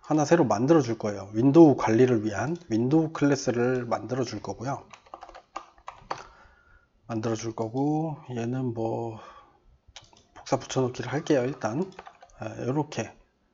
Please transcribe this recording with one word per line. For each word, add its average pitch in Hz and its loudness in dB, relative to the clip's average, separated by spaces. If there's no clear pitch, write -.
하나 151 2
새로 165 6
만들어 131 4
줄 113 -2
거예요. 101 -6
윈도우 139 8
관리를 113 4
위한 110 -4
윈도우 135 2
클래스를 127 0
만들어 113 -4
줄 104 -8
거고요. 117 -8
만들어 113 -2
줄 113 -8
거고 143 -2
얘는 120 -4
뭐 113 -6
복사 - -4
붙여넣기를 123 -4
할게요. 135 0
일단, 131 -6
아, 107 -10
요렇게 123 -6